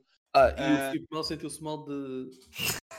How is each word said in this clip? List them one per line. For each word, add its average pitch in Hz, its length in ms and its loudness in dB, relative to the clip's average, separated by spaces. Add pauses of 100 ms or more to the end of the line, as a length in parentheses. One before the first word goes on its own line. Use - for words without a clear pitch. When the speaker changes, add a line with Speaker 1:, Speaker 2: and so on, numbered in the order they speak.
(360)
Speaker 1:
Ah, 135 140 10
e - 20 0
o 143 260 2
Speaker 2:
Ah, - 140 -2
Speaker 1:
Filipe 160 200 -6
Melo 156 120 -4
sentiu-se 156 400 -8
mal 151 200 -6
de 135 460 -6 (220)
Speaker 3:
<laughs> - 300 -4 (180)